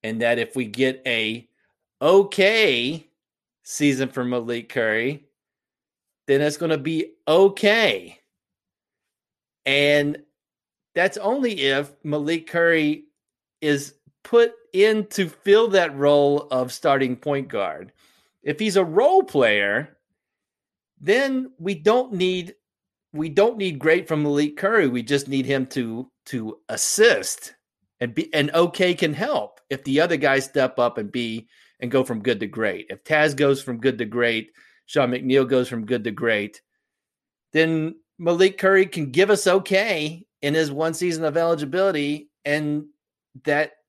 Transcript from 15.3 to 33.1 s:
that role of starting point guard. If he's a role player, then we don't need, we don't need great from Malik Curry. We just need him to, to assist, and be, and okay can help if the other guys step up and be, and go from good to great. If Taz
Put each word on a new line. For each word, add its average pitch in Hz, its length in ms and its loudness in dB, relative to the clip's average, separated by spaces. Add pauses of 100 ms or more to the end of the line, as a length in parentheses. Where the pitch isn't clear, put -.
that 175 280 0
role 143 540 4
of 127 220 -2
starting 135 440 0
point 139 300 -4
guard. 92 460 -6 (500)
If - 160 -6
he's 214 180 0
a 190 80 4
role 262 380 4
player, 107 720 0 (1040)
then 262 580 -2
we 180 180 -6
don't 226 380 0
need, 185 420 -4 (560)
we 151 160 -6
don't 214 300 2
need 180 200 -4
great 160 300 2
from 151 160 0
Malik 147 320 0
Curry. 196 320 2
We 123 140 -2
just 139 260 -2
need 135 180 -2
him 135 220 -2
to, 120 420 -8 (160)
to 110 320 -10 (100)
assist, - 880 0 (460)
and 120 140 -6
be, 151 200 -6
and 147 200 0
okay 175 400 2
can 156 200 -2
help 175 460 -6 (100)
if 135 140 -8
the 139 160 0
other 170 160 0
guys 135 280 2
step 127 340 -2
up 120 200 0
and 104 140 -8
be, 117 360 -6 (320)
and 123 100 -8
go 131 140 2
from 113 180 -6
good 110 180 0
to 110 60 -6
great. 98 420 -4
If - 160 -16
Taz 151 320 0